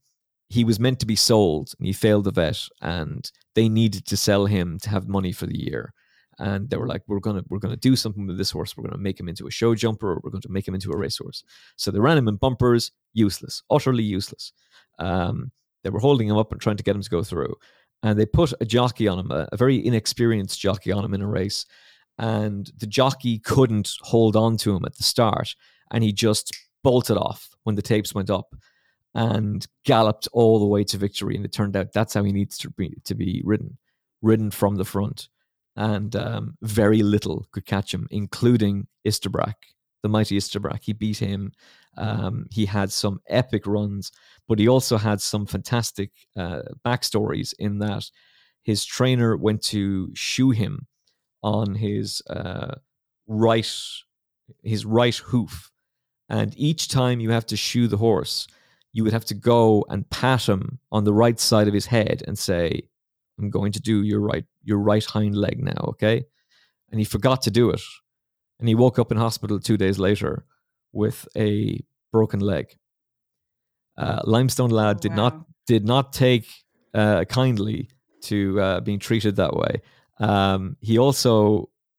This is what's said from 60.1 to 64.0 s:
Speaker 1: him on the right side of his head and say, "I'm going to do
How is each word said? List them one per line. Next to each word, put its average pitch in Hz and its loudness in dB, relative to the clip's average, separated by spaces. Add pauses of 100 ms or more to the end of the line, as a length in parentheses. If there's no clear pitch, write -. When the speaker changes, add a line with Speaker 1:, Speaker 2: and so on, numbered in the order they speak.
Speaker 1:
him 107 -2 (120)
on 104 0
the 104 4
right 117 4
side 107 4
of 101 4
his 101 2
head - 0
and 95 -6
say, 85 -2 (500)
"I'm 104 -4
going 101 0
to - -6
do 107 2